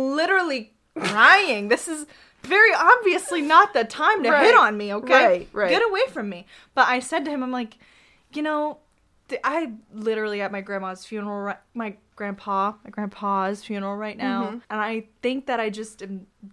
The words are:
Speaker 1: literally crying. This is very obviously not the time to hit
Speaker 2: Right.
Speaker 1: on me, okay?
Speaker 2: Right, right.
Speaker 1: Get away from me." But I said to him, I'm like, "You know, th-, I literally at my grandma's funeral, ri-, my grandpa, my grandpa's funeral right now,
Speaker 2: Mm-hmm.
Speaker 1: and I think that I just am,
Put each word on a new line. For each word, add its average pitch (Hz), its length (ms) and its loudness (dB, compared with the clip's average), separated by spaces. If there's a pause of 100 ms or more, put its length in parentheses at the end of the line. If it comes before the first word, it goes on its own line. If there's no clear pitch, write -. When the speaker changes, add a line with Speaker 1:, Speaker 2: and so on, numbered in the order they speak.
(160)
Speaker 1:
literally 320 580 0 (240)
crying. 233 720 4
This 320 180 0
is 302 180 -10 (380)
very 392 300 4
obviously 359 680 2
not 330 320 6
the 233 100 2
time 339 400 0
to 233 60 0
hit 339 260 6
Speaker 2:
Right. - 0 -
Speaker 1:
on 214 220 4
me, 208 160 -6
okay? 254 200 0 (140)
Speaker 2:
Right, 180 260 0
right. 202 160 0
Speaker 1:
Get 392 140 2
away 415 260 0
from 214 200 -8
me." 185 160 -14 (300)
But 247 120 4
I 247 120 0
said 285 260 -6
to 302 60 -6
him, 277 120 -4
I'm 254 80 -8
like, 247 260 -8 (560)
"You 302 100 -6
know, 302 360 -4 (500)
th-, - 140 -8
I 285 280 -4 (220)
literally 214 480 -4
at 202 100 -4
my 202 100 -8
grandma's 190 440 -10
funeral, 208 360 -8
ri-, 202 120 -6 (200)
my 214 220 -10 (200)
grandpa, 202 580 -4 (100)
my - 60 -20
grandpa's 202 760 -4
funeral 202 320 -8
right 214 220 -10
now, 240 280 -4
Speaker 2:
Mm-hmm. 226 120 -8 (120)
Speaker 1:
and 214 120 -6
I 220 240 -6 (160)
think 262 260 -4
that 240 120 -2
I 220 100 -2
just 214 340 -12
am, 196 240 -12 (260)